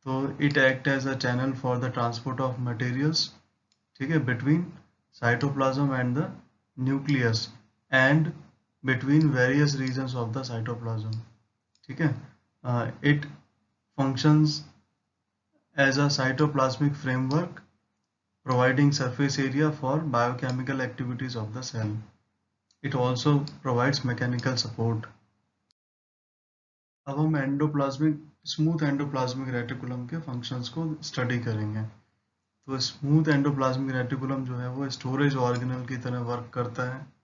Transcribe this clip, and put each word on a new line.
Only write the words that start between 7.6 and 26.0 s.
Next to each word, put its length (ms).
and 380
between 500
various 480
regions 400
of 140
the 120
cytoplasm, 680
ठीक 140
है। 100
Uh, 220
it 160
functions 600
as 300
a 100
cytoplasmic 880
framework 580
providing 540
surface 460
area 240
for 140
biochemical 720
activities 560
of 140
the 140
cell। 240
It 200
also 340
provides 500
mechanical 540
support। 440